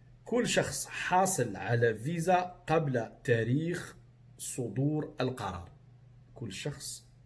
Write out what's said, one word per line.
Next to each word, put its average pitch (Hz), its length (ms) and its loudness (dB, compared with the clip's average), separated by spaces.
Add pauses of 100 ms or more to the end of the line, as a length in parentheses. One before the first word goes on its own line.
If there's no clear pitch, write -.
(260)
كل 233 220 0
شخص - 380 0
حاصل 180 720 2
على 113 400 2
فيزا 170 460 2 (260)
قبل 139 420 2 (140)
تاريخ 123 760 0 (400)
صدور 139 840 -2
القرار، 98 500 -4 (640)
كل 104 160 -10
شخص - 540 -10 (200)